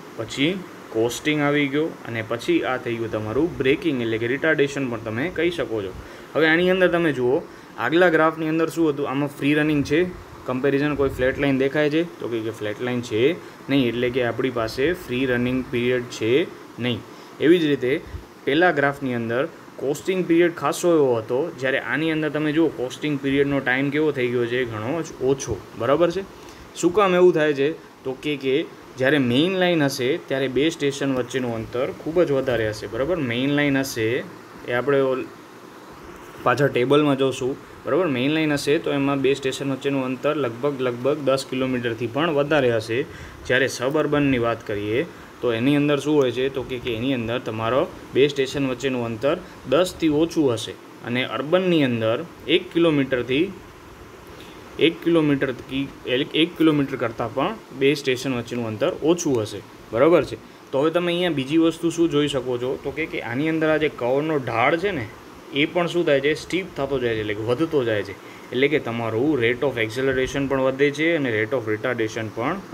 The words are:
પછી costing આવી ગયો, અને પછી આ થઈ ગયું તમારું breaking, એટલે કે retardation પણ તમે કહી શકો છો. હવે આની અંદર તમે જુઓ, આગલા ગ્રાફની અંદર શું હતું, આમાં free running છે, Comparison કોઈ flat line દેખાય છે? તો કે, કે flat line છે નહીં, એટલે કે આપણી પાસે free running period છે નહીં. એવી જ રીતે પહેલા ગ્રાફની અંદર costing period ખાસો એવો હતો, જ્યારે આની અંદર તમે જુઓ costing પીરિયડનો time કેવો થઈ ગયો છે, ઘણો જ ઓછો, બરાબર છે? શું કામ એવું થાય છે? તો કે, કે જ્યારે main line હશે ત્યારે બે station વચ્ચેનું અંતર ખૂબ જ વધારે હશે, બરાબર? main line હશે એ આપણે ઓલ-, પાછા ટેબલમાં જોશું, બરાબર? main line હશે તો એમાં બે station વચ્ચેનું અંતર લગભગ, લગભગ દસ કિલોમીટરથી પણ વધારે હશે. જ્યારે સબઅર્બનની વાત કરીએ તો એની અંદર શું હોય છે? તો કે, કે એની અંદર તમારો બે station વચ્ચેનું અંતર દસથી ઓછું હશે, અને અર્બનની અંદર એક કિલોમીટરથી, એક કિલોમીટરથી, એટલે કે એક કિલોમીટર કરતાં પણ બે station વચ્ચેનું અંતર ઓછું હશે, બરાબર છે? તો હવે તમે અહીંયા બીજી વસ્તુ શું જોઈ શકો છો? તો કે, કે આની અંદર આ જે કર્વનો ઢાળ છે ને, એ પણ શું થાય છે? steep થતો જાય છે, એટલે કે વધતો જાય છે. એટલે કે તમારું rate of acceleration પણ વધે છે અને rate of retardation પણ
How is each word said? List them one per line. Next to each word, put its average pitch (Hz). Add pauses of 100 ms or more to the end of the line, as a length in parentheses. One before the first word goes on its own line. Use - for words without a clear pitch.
(180)
પછી 131 (400)
costing 123
આવી 143
ગયો, 147 (220)
અને 117
પછી 120
આ 127
થઈ 117
ગયું 113
તમારું 120
breaking, 131
એટલે 113
કે 117
retardation 139
પણ 113
તમે 117 (100)
કહી 160
શકો 113
છો. 92 (420)
હવે 156
આની 175
અંદર 185
તમે 170
જુઓ, 127 (420)
આગલા 160
ગ્રાફની 160
અંદર 160
શું 160
હતું, 135
આમાં 139
free 143
running 151
છે, 147 (460)
Comparison 139
કોઈ 139
flat 127
line 139
દેખાય 143
છે? 156 (160)
તો -
કે, 117
કે 110
flat 107
line 123
છે 113 (480)
નહીં, 135
એટલે 120
કે 123
આપણી 120
પાસે 117 (100)
free 135
running 123
period 123
છે 123 (320)
નહીં. 117 (400)
એવી 170
જ 160
રીતે 139 (420)
પહેલા 170
ગ્રાફની 139
અંદર 117 (300)
costing 165
period 165
ખાસો 165
એવો 135
હતો, 117 (200)
જ્યારે 131
આની 147
અંદર 156
તમે 151
જુઓ 156
costing 143
પીરિયડનો 139
time 131
કેવો 151
થઈ 127
ગયો 120
છે, 123
ઘણો 117
જ 151 (160)
ઓછો, 131 (240)
બરાબર 151
છે? 190 (520)
શું 175
કામ 190
એવું 180
થાય 156
છે? 139 (320)
તો 131
કે, 147
કે 135 (320)
જ્યારે 135
main 139
line 175
હશે 139
ત્યારે 135
બે 131
station 139
વચ્ચેનું 123
અંતર 117 (160)
ખૂબ 165
જ 143
વધારે 127
હશે, 107
બરાબર? 135
main 131
line 143
હશે 135 (440)
એ 123
આપણે 135
ઓલ-, 131 (1160)
પાછા 123
ટેબલમાં 135
જોશું, 131 (300)
બરાબર? 170
main 131
line 156
હશે 143
તો 156
એમાં 139
બે 135
station 135
વચ્ચેનું 135
અંતર 131
લગભગ, 131
લગભગ 127
દસ 135
કિલોમીટરથી 123
પણ 143
વધારે 143
હશે. 113 (420)
જ્યારે 131
સબઅર્બનની 143
વાત 117
કરીએ 107 (360)
તો 123
એની 127
અંદર 143
શું 147
હોય 131
છે? 127
તો 135
કે, 127
કે 123
એની 127
અંદર 117
તમારો 123 (260)
બે 131
station 139
વચ્ચેનું 127
અંતર 117 (340)
દસથી 170
ઓછું 151
હશે, 107 (320)
અને 123
અર્બનની 160
અંદર 117 (300)
એક 175
કિલોમીટરથી, 139 (1300)
એક 165 (100)
કિલોમીટરથી, 139 (200)
એટલે 127
કે -
એક 170
કિલોમીટર 147
કરતાં 120
પણ 170 (240)
બે 139
station 131
વચ્ચેનું 120
અંતર 110 (120)
ઓછું 151
હશે, 104 (320)
બરાબર 143
છે? 113 (340)
તો -
હવે 165
તમે 175
અહીંયા 170
બીજી 135
વસ્તુ 165
શું 165
જોઈ 147
શકો 127
છો? 127
તો 143
કે, 151
કે 165
આની 135
અંદર 160
આ 156
જે 151
કર્વનો 139
ઢાળ 123
છે 196
ને, 123 (460)
એ 143
પણ 170
શું 165
થાય 143
છે? 143
steep 175 (120)
થતો 139
જાય 117
છે, 110
એટલે 107
કે 107
વધતો 139
જાય 110
છે. 95 (360)
એટલે 127
કે 147
તમારું 117 (100)
rate 123
of 117
acceleration 131
પણ 135
વધે 131
છે 160
અને 139
rate 110
of 110
retardation 110
પણ 156 (120)